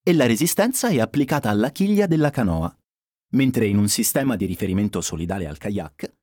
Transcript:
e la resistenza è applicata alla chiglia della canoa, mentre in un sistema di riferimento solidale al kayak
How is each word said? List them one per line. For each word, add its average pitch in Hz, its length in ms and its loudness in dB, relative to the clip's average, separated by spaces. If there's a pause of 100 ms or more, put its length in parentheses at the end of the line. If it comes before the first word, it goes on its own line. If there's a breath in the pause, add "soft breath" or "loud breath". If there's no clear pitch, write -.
e 180 120 2
la 147 140 4
resistenza 175 600 0
è 156 120 2
applicata 139 500 0
alla 107 200 0
chiglia 202 360 2
della 156 240 2
canoa, 85 420 -2 (600)
mentre 127 340 2
in 101 120 2
un 104 100 2
sistema 127 480 0
di 95 80 -2
riferimento 95 560 -2
solidale 85 480 -6
al 73 100 -12
kayak - 640 -10